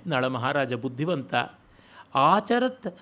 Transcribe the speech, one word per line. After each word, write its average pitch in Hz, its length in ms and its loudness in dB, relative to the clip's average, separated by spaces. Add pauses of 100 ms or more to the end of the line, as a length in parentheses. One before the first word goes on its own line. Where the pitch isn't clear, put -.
ನಳ 135 220 0
ಮಹಾರಾಜ, 131 460 -2
ಬುದ್ಧಿವಂತ. 131 600 -4 (920)
ಆಚರತ್ 226 680 2 (120)